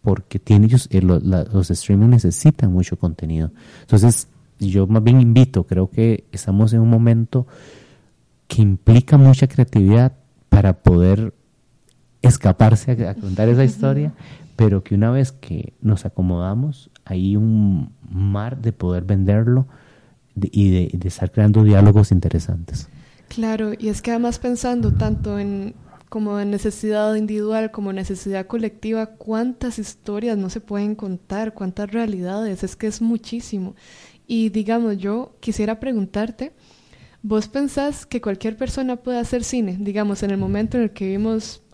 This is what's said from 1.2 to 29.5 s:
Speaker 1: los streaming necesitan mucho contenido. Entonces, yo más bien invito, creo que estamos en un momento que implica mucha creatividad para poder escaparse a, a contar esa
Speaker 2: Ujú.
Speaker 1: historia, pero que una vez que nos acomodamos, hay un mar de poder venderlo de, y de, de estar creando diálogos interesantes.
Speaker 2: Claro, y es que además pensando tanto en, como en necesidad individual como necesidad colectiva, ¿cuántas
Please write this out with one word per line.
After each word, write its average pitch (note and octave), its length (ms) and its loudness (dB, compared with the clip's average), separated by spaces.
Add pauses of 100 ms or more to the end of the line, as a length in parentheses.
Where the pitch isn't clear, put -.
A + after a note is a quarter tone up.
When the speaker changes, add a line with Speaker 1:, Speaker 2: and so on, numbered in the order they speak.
Speaker 1:
los F#2+ 280 -2
streaming G2+ 380 2
necesitan A#2 640 2
mucho F2+ 260 -2
contenido. D#2+ 540 -4 (300)
Entonces, A2+ 460 2 (320)
yo G2 280 0
más A2 160 2
bien B2 160 6
invito, A#2+ 460 4
creo F#2 240 0
que A2+ 420 0
estamos G2+ 400 0
en A2+ 100 2
un A#2 80 4
momento A#2 580 2 (1000)
que - 140 0
implica A2+ 560 6
mucha C3+ 300 8
creatividad A#2 680 4 (340)
para G2 340 2
poder F#2 520 4 (880)
escaparse A2 840 2
a, F#2 60 -6
a F#2+ 40 -10
contar G2+ 340 -2
esa A#2+ 120 4
Speaker 2:
Ujú. C3 80 4
Speaker 1:
historia, C#3 440 -2 (420)
pero G2+ 280 2
que G2+ 120 -6
una A2+ 160 2
vez C3 220 0
que - 480 -12
nos G#2+ 240 -2
acomodamos, F#2+ 840 -6 (140)
hay F#2+ 320 -4
un G#2 560 0 (180)
mar G2+ 520 -6
de A2+ 100 -2
poder F2+ 320 -6
venderlo G#2+ 640 0 (680)
de, - 160 -4
y G2+ 180 2
de, F2+ 280 0
de F#2 120 -6
estar - 220 -6
creando G#2+ 340 4
diálogos G2+ 480 6
interesantes. - 720 -4 (400)
Speaker 2:
Claro, A3 500 -6
y G#3+ 120 -6
es - 120 -8
que - 80 -8
además A#3+ 300 -4
pensando B3 520 -2
tanto G#3+ 460 -4
en, G3+ 380 -8 (340)
como G#3 300 -6
en G3+ 100 -6
necesidad G#3+ 640 -4
individual G#3+ 560 -4
como G3+ 240 -10
necesidad F#3+ 540 -8
colectiva, A3 580 -6
¿cuántas A3+ 720 -8